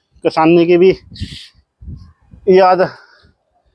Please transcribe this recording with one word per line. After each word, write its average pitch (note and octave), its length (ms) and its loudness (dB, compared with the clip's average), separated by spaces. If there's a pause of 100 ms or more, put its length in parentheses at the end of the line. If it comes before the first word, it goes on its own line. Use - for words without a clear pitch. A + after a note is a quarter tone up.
(240)
किसानी E3 420 0
की F3 120 0
भी F#3 140 2 (1600)
याद F#3 320 2 (920)